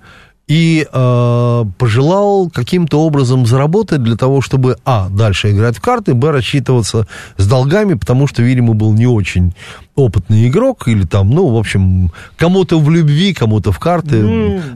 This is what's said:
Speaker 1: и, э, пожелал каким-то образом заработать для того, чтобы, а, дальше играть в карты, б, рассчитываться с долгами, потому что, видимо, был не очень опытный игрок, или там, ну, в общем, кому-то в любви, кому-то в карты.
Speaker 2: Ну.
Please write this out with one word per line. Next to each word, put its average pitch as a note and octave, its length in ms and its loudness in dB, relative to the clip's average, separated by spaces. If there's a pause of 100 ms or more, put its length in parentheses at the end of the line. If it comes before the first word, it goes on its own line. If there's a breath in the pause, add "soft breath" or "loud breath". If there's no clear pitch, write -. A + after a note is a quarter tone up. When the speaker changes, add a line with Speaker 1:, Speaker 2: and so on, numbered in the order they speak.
(480 loud breath)
Speaker 1:
и, D#3+ 460 2
э, A#2+ 720 0 (140)
пожелал F3 720 0
каким-то D#3 480 -2
образом C3 460 0
заработать D3+ 560 0
для A2+ 120 0
того, C3 260 0
чтобы, B2+ 440 0
а, G#2 240 0
дальше G#2 420 0
играть A2 260 0
в - 40 -16
карты, A#3 320 -2
б, B2 160 0
рассчитываться B2 760 -2 (300 loud breath)
с G2 100 0
долгами, C#3+ 480 0
потому B2+ 320 0
что, A#2+ 160 -2
видимо, A#2+ 320 2
был A2 180 2
не A2+ 140 2
очень F2+ 480 0 (400 loud breath)
опытный A2 520 0
игрок, A3 400 0
или A2 160 0
там, G2 280 0
ну, E3+ 160 2
в A2+ 100 0
общем, F#2 540 0 (260 loud breath)
кому-то F3 420 2
в D3 120 2
любви, E3 420 2
кому-то G#2+ 380 0
в F#2 80 -4
карты. D#3+ 420 0
Speaker 2:
Ну. G3+ 400 -2 (140)